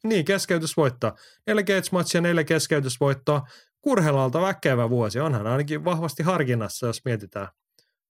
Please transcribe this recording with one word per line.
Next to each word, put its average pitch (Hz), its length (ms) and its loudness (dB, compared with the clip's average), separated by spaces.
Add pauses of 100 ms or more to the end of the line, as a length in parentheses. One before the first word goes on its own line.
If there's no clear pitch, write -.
Niin, 214 200 2
keskeytys 180 520 -2
voittaa. 123 400 0 (300)
Neljä 214 160 2
cage-matchia, 180 580 0
neljä 170 240 2
keskeytysvoittoa. 143 1000 0 (340)
Kurhelalta 151 600 2
väkevä 135 500 0
vuosi. 117 300 0
Onhan 131 260 -2
ainakin 147 380 -2
vahvasti 165 380 -2
harkinnassa, 127 640 -2
jos - 180 -6
mietitään 101 440 -6 (600)